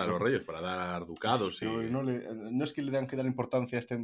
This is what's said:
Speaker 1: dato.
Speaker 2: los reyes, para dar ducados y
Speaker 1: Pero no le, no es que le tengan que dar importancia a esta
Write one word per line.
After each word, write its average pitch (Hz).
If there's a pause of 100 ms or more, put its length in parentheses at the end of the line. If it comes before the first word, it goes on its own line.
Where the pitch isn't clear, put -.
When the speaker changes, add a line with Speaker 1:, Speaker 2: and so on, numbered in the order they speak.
Speaker 1:
dato. 90
Speaker 2:
los 87
reyes, 117
para 80
dar 90
ducados 101
y 110
Speaker 1:
Pero 113
no 127
le, 123
no 113
es 147
que 151
le 139
tengan 135
que 135
dar 131
importancia 123
a -
esta 120